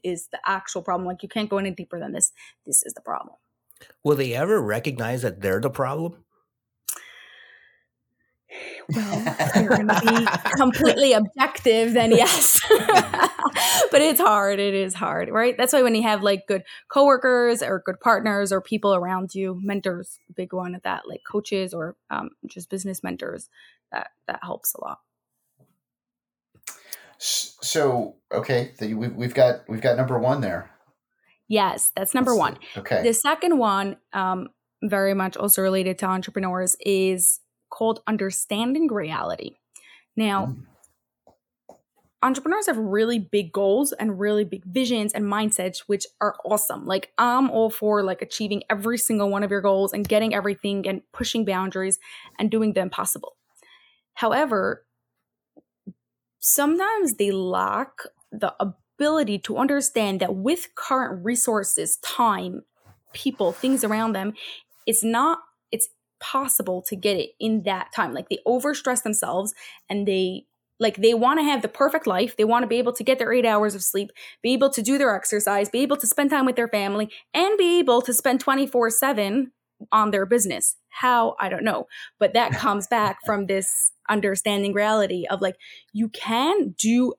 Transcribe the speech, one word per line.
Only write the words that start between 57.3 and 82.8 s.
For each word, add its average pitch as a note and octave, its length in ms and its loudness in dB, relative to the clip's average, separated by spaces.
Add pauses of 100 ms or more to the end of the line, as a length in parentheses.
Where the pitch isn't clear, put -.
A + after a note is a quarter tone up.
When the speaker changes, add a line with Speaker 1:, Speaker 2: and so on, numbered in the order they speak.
Speaker 1:
lack F#3+ 720 -2 (280)
the G#3 300 -6
ability A3+ 800 -2
to - 160 -8
understand A#3+ 640 0
that F#3+ 160 -2
with C4 400 -4
current A3+ 480 -4
resources, G#3+ 800 -2
time, F#3+ 580 -2 (500)
people, A3 380 -2
things C4 320 0
around A3 300 -2
them, G3+ 220 -6 (520)
it's - 160 0
not, A#3+ 380 0 (320)
it's - 160 -2 (320)
possible G3 640 -4
to - 120 -10
get G3 220 0
it - 140 -4 (100)
in A3 240 -2
that F#3+ 280 -4
time. E3+ 200 -2
Like, - 160 -8
they - 180 -4
overstress B3+ 560 0
themselves G#3 520 -4 (340)
and G3+ 180 -4
they, F#3+ 400 -2 (320)
like, A3 180 0
they A3+ 180 6
wanna C4 280 4
have C#4 200 0
the G#3+ 60 -2
perfect D#4 380 0
life. G3+ 300 0
They G#3+ 80 2
wanna A#3 220 2
be A#3 120 0
able A#3+ 140 0
to A#3+ 120 -10
get C4 140 2
their A3+ 140 0
eight B3 140 4
hours G#3 280 2
of F#3+ 80 -10
sleep, G3+ 280 -2 (300)
be A#3+ 120 2
able C4+ 180 4
to B3 120 -2
do C4 160 2
their B3+ 180 4
exercise, G3+ 520 0
be A#3 120 0
able C#4 160 2
to C4+ 100 -6
spend C#4+ 240 2
time C#4 160 2
with B3+ 100 0
their A#3 120 0
family, G#3 420 -2 (240)
and F#4+ 240 2
be F4 200 4
able B3+ 240 4
to B3 100 -4
spend B3+ 280 2
twenty-four C4 500 2
seven A#3 600 0 (380)
on G#3+ 200 4
their G3 160 0
business. G3+ 500 0 (120)
How? A#3+ 520 2
I F#3+ 80 -2
don't F#3 160 -4
know. - 220 -2 (320)
But - 160 2
that A#3 180 2
comes G3+ 340 0